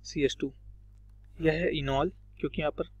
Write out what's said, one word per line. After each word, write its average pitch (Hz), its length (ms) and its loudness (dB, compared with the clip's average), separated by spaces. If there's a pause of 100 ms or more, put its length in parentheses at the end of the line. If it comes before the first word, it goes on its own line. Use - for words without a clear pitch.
सी - 220 -2
एच - 140 2
टू, 139 140 -4 (880)
यह 160 120 4
है 170 240 0
इनॉल, 139 340 2 (280)
क्योंकि 156 220 -2
यहाँ 151 120 0
पर - 260 -8